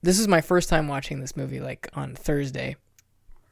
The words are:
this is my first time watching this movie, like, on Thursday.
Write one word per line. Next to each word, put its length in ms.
this 160
is 80
my 140
first 280
time 180
watching 320
this 180
movie, 220
like, 340
on 200
Thursday. 640